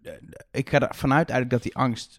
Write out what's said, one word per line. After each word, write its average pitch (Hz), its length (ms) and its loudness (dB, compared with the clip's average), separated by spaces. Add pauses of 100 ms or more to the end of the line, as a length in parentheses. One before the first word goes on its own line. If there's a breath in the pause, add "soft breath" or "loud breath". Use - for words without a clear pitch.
(500)
ik - 200 -4
ga 147 100 4
ervan 135 320 0
uit 147 180 4
eigenlijk 123 200 0
dat 120 120 2
die - 140 -6
angst 127 420 -4